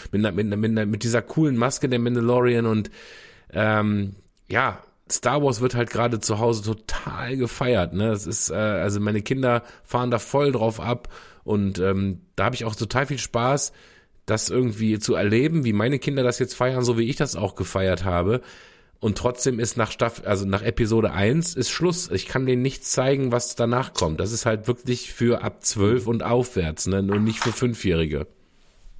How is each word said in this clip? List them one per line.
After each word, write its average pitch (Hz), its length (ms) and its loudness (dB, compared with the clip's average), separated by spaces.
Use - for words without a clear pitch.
mit 104 140 2
einer, 104 60 2
mit 101 160 0
einer, 104 100 -2
mit 110 140 0
einer, 110 160 2
mit 107 160 -2
dieser 117 180 2
coolen 147 340 0
Maske 127 320 0
der 123 120 0
Mandalorian 120 680 2
und, 107 240 0
ähm, 104 640 0
ja, 131 300 0
Star 139 340 0
Wars 120 180 0
wird 123 140 0
halt 120 140 0
gerade 117 320 0
zu 107 180 -2
Hause 113 240 0
total - 720 -6
gefeiert, 117 560 0
ne? 107 180 2
Es 101 140 -2
ist, - 240 -4
äh, 80 60 -4
also 101 440 0
meine 104 220 0
Kinder 123 420 0
fahren 123 260 -2
da 120 100 0
voll 143 320 0
drauf 113 280 0
ab 120 300 -4
und, 98 360 0
ähm, 95 420 0
da 95 100 0
hab 123 80 0
ich 120 120 -6
auch 107 100 -4
total 123 300 -2
viel 135 140 -6
Spaß, 127 540 0
das - 240 0
irgendwie 110 500 0
zu 107 160 0
erleben, 123 500 2
wie 113 80 2
meine 120 260 2
Kinder 139 240 0
das 123 160 0
jetzt 127 160 -2
feiern, 127 280 0
so 120 140 2
wie 117 120 2
ich - 80 -4
das - 180 -2
auch - 200 -2
gefeiert 92 500 0
habe. 92 360 2
Und 110 180 0
trotzdem 123 420 0
ist 120 180 -2
nach 110 140 0
Staff-, - 340 -2
also 98 200 0
nach 98 160 0
Episode 110 500 2
eins 113 440 2
ist 123 160 -2
Schluss. 175 400 -2
Ich 92 160 -4
kann 131 180 -2
denen 127 160 2
nichts 131 300 -2
zeigen, 135 400 2
was 120 240 -2
danach 123 380 0
kommt. 80 260 -2
Das 98 120 -2
ist 117 140 -4
halt 110 220 0
wirklich 123 440 -4
für 117 320 2
ab - 220 -6
zwölf 107 420 2
und 113 160 0
aufwärts, 98 640 0
ne? 95 120 2
Und 101 240 2
nicht 110 160 0
für 117 120 0
Fünfjährige. 82 760 0